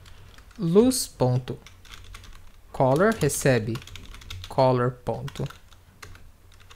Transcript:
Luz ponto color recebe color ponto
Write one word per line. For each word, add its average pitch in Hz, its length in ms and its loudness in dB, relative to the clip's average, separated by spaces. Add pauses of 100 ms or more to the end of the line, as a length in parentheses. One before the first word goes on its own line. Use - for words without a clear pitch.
(580)
Luz 220 500 4
ponto 127 500 0 (1120)
color 151 480 2
recebe 123 580 0 (680)
color 127 440 2
ponto 127 540 -8 (1300)